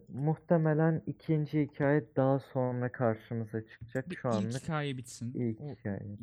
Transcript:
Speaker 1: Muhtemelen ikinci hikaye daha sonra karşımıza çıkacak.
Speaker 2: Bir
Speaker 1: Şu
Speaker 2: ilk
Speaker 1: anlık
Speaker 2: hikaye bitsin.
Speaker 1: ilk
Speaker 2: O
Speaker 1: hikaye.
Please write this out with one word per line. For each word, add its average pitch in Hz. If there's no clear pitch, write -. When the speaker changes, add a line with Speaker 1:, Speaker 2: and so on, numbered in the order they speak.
Speaker 1:
Muhtemelen 156
ikinci 151
hikaye 143
daha 135
sonra 123
karşımıza 113
çıkacak. -
Speaker 2:
Bir 180
Speaker 1:
Şu -
Speaker 2:
ilk 117
Speaker 1:
anlık 113
Speaker 2:
hikaye 147
bitsin. 120
Speaker 1:
ilk 113
Speaker 2:
O 147
Speaker 1:
hikaye. 104